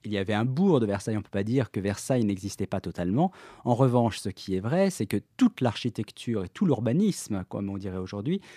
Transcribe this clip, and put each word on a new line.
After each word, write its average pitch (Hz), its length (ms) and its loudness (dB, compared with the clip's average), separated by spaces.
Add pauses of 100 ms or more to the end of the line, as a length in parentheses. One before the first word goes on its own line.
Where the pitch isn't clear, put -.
il 104 80 -6
y 104 60 0
avait 98 160 0
un 107 100 2
bourg 143 380 4
de 113 40 2
Versailles, 101 300 -2
on 107 40 0
ne 101 40 -8
peut - 60 -16
pas 98 140 -2
dire 120 280 0
que - 80 -4
Versailles 101 460 0
n'existait 98 420 -4
pas 95 140 -4
totalement. 98 500 0 (320)
En 123 120 2
revanche, 120 440 4
ce - 80 -6
qui 95 280 -6
est 92 40 0
vrai, 165 300 2
c'est 117 160 -4
que 101 160 0 (160)
toute - 240 2
l'architecture 113 840 -2
et - 60 -8
tout - 160 -2
l'urbanisme, 127 840 0
comme 101 220 -6
on 98 80 -6
dirait 95 200 -6
aujourd'hui, 95 120 -6 (480)